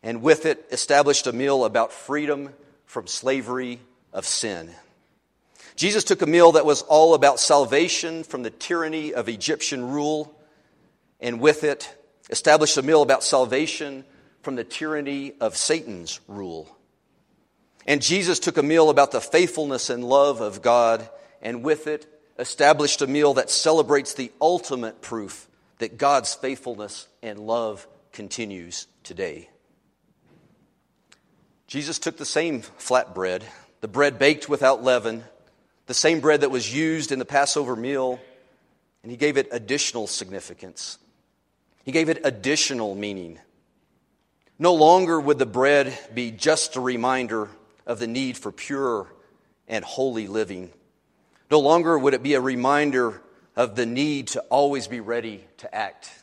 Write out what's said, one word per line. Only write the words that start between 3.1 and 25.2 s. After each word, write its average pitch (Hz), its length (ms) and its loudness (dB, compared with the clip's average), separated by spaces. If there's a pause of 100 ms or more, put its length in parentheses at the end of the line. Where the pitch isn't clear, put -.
of 98 120 -8
sin. 87 520 -6 (1000)
Jesus 202 300 0
took 185 180 0
a 175 40 0
meal 170 260 10
that 151 120 6
was 147 180 2
all 160 320 6
about 139 260 4
salvation 160 800 2
from 139 200 -10
the 113 80 -6
tyranny 156 640 -4
of 113 160 -4
Egyptian 123 600 -4
rule, 147 440 -4 (840)
and 120 200 -6
with 151 240 4
it 147 240 -2 (420)
established 151 460 4
a 139 60 0
meal 151 200 6
about 135 220 4
salvation 135 800 -2 (380)
from 135 120 -8
the 120 100 -6
tyranny 143 760 -8
of 110 160 -2
Satan's 107 720 -6
rule. 90 480 -12 (1080)
And 143 160 2
Jesus 175 380 0
took - 180 -2
a 156 60 2
meal 156 280 6
about 139 200 4
the 123 100 -2
faithfulness 156 720 0
and 123 180 -6
love 139 320 4
of 104 220 -8
God, 113 480 2 (320)
and 117 220 -10
with 151 240 -2
it 151 180 -8 (320)
established 143 640 2
a 139 40 0
meal 143 280 2
that 127 160 0
celebrates 147 640 2
the 123 160 -10 (100)
ultimate 147 600 -2
proof 104 480 -12 (300)